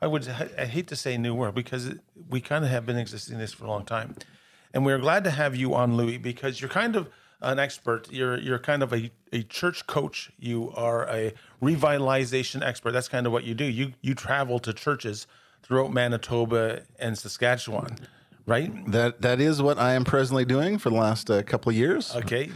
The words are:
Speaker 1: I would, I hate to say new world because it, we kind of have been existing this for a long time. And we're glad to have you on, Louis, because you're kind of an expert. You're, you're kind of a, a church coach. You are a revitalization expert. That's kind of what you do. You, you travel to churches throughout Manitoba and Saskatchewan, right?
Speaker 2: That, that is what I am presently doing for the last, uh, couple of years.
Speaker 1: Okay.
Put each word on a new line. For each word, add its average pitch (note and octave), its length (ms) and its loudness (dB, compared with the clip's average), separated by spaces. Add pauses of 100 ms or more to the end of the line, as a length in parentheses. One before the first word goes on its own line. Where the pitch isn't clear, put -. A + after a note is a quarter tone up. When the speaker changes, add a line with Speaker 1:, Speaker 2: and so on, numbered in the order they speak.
Speaker 1:
I D#3 60 2
would, D3 180 0
I C3 380 -6
hate C#3 240 -4
to C#3+ 80 -8
say B2+ 200 -2
new A#2 180 0
world A2+ 200 0
because B2 320 -4
it, - 140 -8 (280)
we B2+ 120 -2
kind D3+ 240 -2
of B2+ 60 2
have A#2+ 140 0
been A#2+ 120 -2
existing A2 420 -8
this A2 140 -8
for - 120 -18
a A2 40 -10
long G#2 160 -4
time. A2+ 320 -6 (580)
And C3+ 100 2
we're C3+ 140 4
glad E3 260 2
to F3 60 2
have C#3+ 240 0
you B2+ 200 0
on, B2 220 4
Louis, A#2+ 220 0
because B2 420 -6
you're C3 100 -8
kind A3 260 0
of E3+ 120 -2 (320)
an C3+ 200 0
expert. A#2+ 500 -2
You're, B2+ 300 0
you're B2+ 180 -2
kind C#3+ 240 0
of A#2+ 100 -2
a, A#2 200 -2 (200)
a A#2 120 -2
church - 420 -4
coach. - 500 -4
You A#2 380 -4
are A#2 340 0
a A2 240 -2 (300)
revitalization C3+ 1040 2
expert. A#2+ 240 -2
That's B2 180 0
kind B2 160 -2
of A#2 80 0
what A#2 120 0
you A#2 100 -4
do. C#3+ 100 -2
You, C3 360 -2
you C3+ 160 0
travel C3+ 440 0
to A2 120 -4
churches G#2+ 560 -4 (340)
throughout C3 300 2
Manitoba A#2 920 0 (160)
and A2+ 180 -4
Saskatchewan, A#2 800 -2 (480)
right? F3 460 0
Speaker 2:
That, A#2 320 4
that B2 180 4
is D3 220 4
what C#3+ 160 4
I B2 140 6
am B2+ 120 4
presently C3 400 4
doing D3+ 340 2
for A#2+ 120 0
the A2+ 60 2
last, A2 340 2
uh, G2+ 140 4
couple A#2+ 260 0
of A2 60 2
years. D3+ 400 2
Speaker 1:
Okay. A#2+ 400 -2